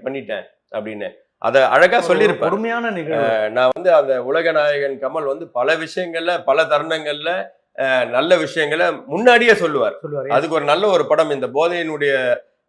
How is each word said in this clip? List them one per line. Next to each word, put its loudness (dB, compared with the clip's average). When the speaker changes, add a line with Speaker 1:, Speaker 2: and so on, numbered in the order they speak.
Speaker 1:
பண்ணிட்டேன்" -8
அப்படின்னு. -10
அதை 2
அழகா 4
Speaker 2:
ஒரு -4
Speaker 1:
சொல்லியிருப்பாரு. 2
Speaker 2:
கொடுமையான -4
நிகழ்வு. -4
Speaker 1:
அஹ், 0
நான் 2
வந்து 2
அந்த 2
உலக 0
நாயகன் 0
கமல் -4
வந்து -6
பல 0
விஷயங்கள்ல, -4
பல 2
தருணங்கள்ல, -2
அஹ், 0
நல்ல 4
விஷயங்களை -2
முன்னாடியே 4
சொல்லுவார். 0
Speaker 2:
சொல்லுவாரு. -8
Speaker 1:
அதுக்கு 0
ஒரு 0
நல்ல 2
ஒரு 2
படம். 2
இந்த -2
போதையினுடைய, -2